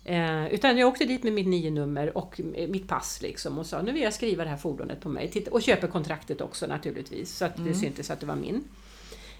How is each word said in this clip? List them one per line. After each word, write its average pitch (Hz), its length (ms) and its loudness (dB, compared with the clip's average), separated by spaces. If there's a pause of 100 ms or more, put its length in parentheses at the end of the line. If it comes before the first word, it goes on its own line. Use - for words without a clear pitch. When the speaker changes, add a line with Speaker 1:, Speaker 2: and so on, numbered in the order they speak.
Speaker 1:
Eh, 160 500 0
utan 247 240 6
jag 247 100 8
åkte 254 160 4
dit 254 180 2
med 226 100 4
mitt 202 140 2
nio-nummer 151 720 2
och - 220 -4
m-, 165 300 -4
mitt 190 180 -2
pass - 340 -2
liksom - 360 -4
och 160 80 -4
sa: 156 160 -4
"Nu 220 100 0
vill 302 100 0
jag 214 120 2
skriva 190 300 0
det 156 60 -2
här 143 60 -2
fordonet - 440 -4
på - 80 -6
mig." 143 220 -2
Titta, 202 200 -2
och 233 120 4
köper 220 260 6
kontraktet 156 520 -2
också - 260 -4
naturligtvis, - 720 -6
så - 80 0
att 165 120 -2
det 170 60 -6
Speaker 2:
Mm. 170 120 2
Speaker 1:
syntes 147 360 -2
att 151 100 -6
det 147 60 -8
var 147 100 -2
min. 185 280 -2 (760)